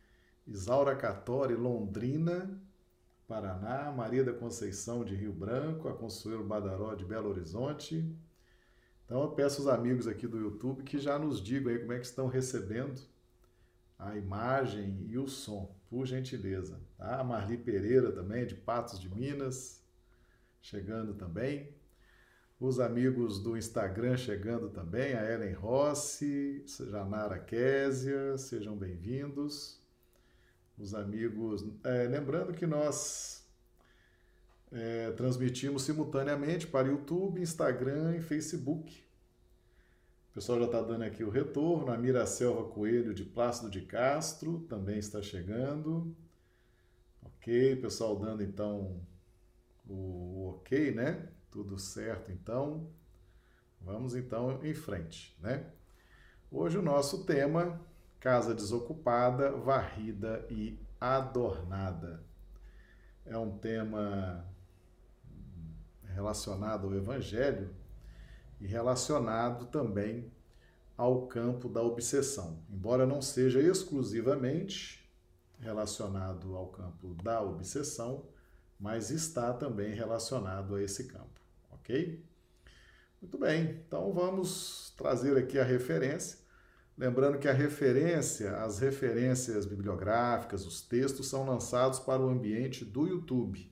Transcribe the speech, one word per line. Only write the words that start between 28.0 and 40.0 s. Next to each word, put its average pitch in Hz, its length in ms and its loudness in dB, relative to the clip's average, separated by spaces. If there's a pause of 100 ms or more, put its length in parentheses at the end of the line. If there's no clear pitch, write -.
sejam 107 400 -6
bem-vindos. 135 1040 -6 (960)
Os 104 180 -8
amigos, 107 680 -2 (180)
é, 123 240 2
lembrando 151 460 0
que 170 120 -2
nós, - 800 0 (1300)
é, 113 400 -2
transmitimos 127 720 0
simultaneamente 147 840 0
para 135 220 4
YouTube, 175 540 0
Instagram 151 760 2
e 165 60 -2
Facebook. 156 840 -4 (1160)